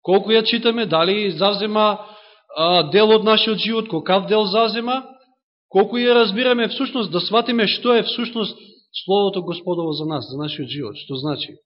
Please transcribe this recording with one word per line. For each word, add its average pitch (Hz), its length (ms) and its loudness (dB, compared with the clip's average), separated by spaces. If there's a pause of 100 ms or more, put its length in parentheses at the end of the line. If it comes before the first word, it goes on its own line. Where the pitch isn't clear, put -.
Колку 190 300 2
ја 220 140 4
читаме, 233 400 0
дали 185 460 0
завзема, 208 760 0 (500)
а, 170 360 2
дел 214 180 6
од 220 140 6
нашиот 220 340 2
живот, 220 320 -4
колкав 190 380 0
дел 214 180 2
завзема, 226 580 -2 (680)
колку 226 280 2
ја 240 160 4
разбираме 233 540 2
всушност, 233 440 -4
да 175 100 -2
сватиме 233 460 0
што 240 280 0
е 214 80 2
всушност - 540 -6 (480)
Словото 190 380 0
Господово 170 500 -4
за 151 120 -6
нас, 147 260 -4
за 131 60 -10
нашиот 147 320 -8
живот, 123 280 -8
што - 180 -10
значи. 143 500 -8